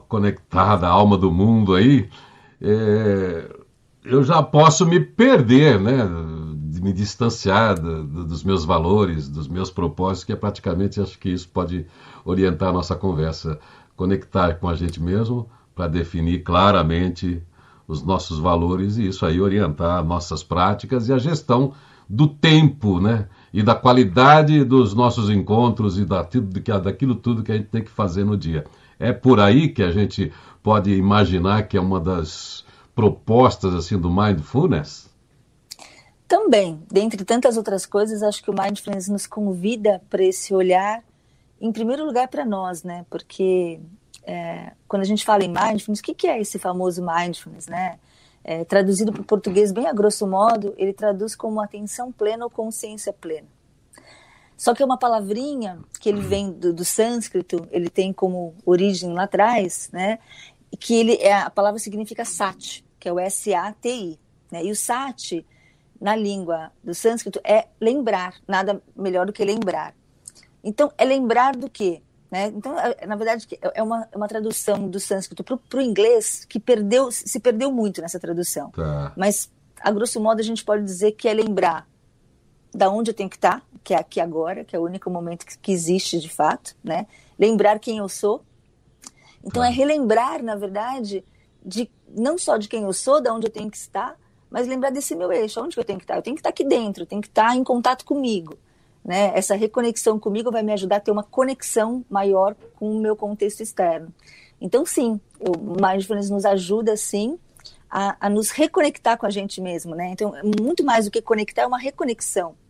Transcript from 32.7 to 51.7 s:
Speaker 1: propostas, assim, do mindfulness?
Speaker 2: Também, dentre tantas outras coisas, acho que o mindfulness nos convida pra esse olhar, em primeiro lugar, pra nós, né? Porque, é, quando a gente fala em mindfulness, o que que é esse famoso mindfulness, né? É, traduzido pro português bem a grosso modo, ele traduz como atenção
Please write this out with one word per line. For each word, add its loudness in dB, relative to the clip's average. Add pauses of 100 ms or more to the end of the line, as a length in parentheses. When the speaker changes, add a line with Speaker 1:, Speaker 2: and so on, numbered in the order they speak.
Speaker 1:
propostas, 4
assim, -2
do 0
mindfulness? 0 (1200)
Speaker 2:
Também, 2
dentre 0
tantas 2
outras -4
coisas, -2
acho -2
que -6
o -2
mindfulness -6
nos -4
convida -2
pra 2
esse 0
olhar, 2 (600)
em -2
primeiro -4
lugar, 0
pra -6
nós, -4
né? -12
Porque, -2 (460)
é, -10 (160)
quando -2
a -2
gente 0
fala 4
em -6
mindfulness, -2
o -16
que -8
que -2
é -2
esse -6
famoso -4
mindfulness, -6
né? -8 (520)
É, -4
traduzido 2
pro -10
português 2
bem -2
a -2
grosso 2
modo, 2
ele -2
traduz -4
como -6
atenção -10